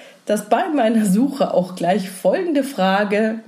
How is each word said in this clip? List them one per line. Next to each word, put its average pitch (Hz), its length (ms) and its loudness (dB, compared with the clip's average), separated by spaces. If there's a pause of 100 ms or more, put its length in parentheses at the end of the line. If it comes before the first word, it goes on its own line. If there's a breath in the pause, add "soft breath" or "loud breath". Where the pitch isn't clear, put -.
(260 loud breath)
dass - 240 -2
bei 339 200 0
meiner 226 360 2
Suche 202 480 0
auch 180 220 0
gleich 190 340 0
folgende 294 540 0
Frage 208 720 0 (120)